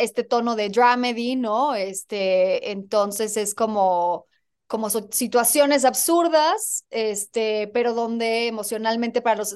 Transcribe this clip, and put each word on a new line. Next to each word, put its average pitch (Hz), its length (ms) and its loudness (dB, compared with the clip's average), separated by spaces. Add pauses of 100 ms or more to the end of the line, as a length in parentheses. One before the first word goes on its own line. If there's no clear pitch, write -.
este 233 200 -2
tono 233 320 0
de 208 140 -2
dramedy, 240 680 2
¿no? 254 400 0
Este, 190 960 0
entonces 202 680 -2
es 202 180 -4
como, 185 720 0 (400)
como 220 220 -4
so-, 208 220 -4
situaciones 247 760 2
absurdas, 330 1080 2
este, 214 840 -2
pero 240 200 0
donde 233 540 0
emocionalmente 226 760 -2
para 220 160 2
los, 202 180 -6